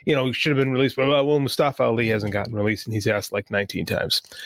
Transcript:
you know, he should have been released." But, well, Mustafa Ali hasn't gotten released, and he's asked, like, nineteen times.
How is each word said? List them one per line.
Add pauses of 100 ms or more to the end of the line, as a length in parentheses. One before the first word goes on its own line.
you
know,
he
should
have
been
released."
But,
well,
Mustafa
Ali
hasn't
gotten
released,
and
he's
asked,
like,
nineteen
times. (240)